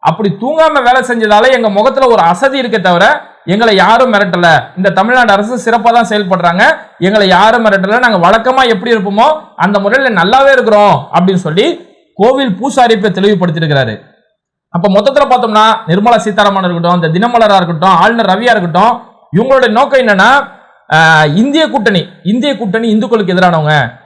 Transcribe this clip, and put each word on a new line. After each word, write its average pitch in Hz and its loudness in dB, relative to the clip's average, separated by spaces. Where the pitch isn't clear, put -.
அப்படி 185 -2
தூங்காம 294 0
வேலை 247 2
செஞ்சதால 226 0
எங்க 233 0
முகத்துல 247 0
ஒரு 220 2
அசதி 262 0
இருக்கே 220 -4
தவிர 185 0
எங்களை 214 0
யாரும் 226 2
மிரட்டல, 175 2
இந்த 190 0
தமிழ்நாடு 220 0
அரசு 220 -2
சிறப்பா 233 0
தான் 233 2
செயல்படுறாங்க, 185 -2
எங்களை 196 0
யாரும் 220 2
மிரட்டல, 196 0
நாங்க 202 2
வழக்கமா 254 0
எப்படி 226 -2
இருப்போமோ 214 0
அந்த 202 -2
முறையில 220 0
நல்லாவே 269 2
இருக்கிறோம் 208 2
அப்படின்னு 185 0
சொல்லி 185 -4
கோவில் 247 0
பூசாரி 240 0
இப்ப 208 -2
தெளிவுபடுத்திருக்கிறாரு. 165 -2
அப்ப 175 -2
மொத்தத்துல 262 0
பார்த்தோம்னா 220 0
நிர்மலா 202 2
சீதாராமன் 202 -2
இருக்கட்டும், 175 -2
இந்த 165 -2
தினமலரா 226 2
இருக்கட்டும், 175 0
ஆளுநர் 330 2
ரவியா 214 0
இருக்கட்டும், 202 0
இவங்களோட 262 2
நோக்கம் 254 0
என்னன்னா, 208 2
ஆஹ், 156 2
இந்திய 277 0
கூட்டணி, 202 -2
இந்திய 254 -2
கூட்டணி 226 -4
இந்துக்களுக்கு 208 -2
எதிரானவங்க 151 0